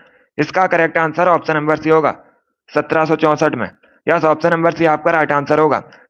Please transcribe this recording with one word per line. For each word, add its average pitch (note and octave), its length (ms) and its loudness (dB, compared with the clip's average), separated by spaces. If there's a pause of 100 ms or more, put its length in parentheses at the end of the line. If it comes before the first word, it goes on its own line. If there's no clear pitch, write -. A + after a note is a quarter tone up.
(380)
इसका F#3 300 -2
correct E3 300 0
answer E3 300 0
option D#3+ 260 0
number D3+ 240 -2
सी D#3 120 -4
होगा, D#3 260 2 (540)
सत्रह D#3 360 -2
सौ D#3 120 0
चौसठ D3+ 380 0
में। G#2+ 140 -6 (380)
Yes, D#3 180 2
option D#3 240 0
number E3 240 2
सी E3 140 0
आपका D#3 240 0
right D#3 200 0
answer C#3+ 280 0
होगा। C#3 220 2 (280)